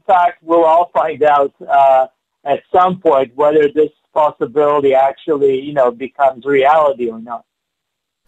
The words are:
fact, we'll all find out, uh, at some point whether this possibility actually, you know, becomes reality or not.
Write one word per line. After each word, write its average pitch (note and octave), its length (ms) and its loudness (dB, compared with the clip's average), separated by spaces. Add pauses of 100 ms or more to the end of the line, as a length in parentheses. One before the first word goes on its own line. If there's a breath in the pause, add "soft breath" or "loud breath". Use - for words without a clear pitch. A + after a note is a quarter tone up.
fact, F3 380 0
we'll E3 220 0
all E3+ 280 2
find D#3 300 -4
out, C#3+ 300 2 (160)
uh, C3+ 360 2 (380)
at C#3 260 -4
some F#3 300 0
point C3+ 360 0
whether D3 380 2
this D3+ 180 -2 (220)
possibility D3 800 -2
actually, C3+ 680 -2
you D3 100 -12
know, C3 180 0
becomes B2+ 560 -4
reality C#3 640 0
or A2+ 100 -12
not. A#2 260 -16 (840)